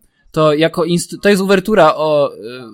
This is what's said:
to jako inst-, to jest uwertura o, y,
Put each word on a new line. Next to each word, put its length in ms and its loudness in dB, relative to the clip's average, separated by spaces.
to 240 2
jako 280 0
inst-, 400 -4
to 60 2
jest 140 2
uwertura 520 2
o, 400 0
y, 40 -20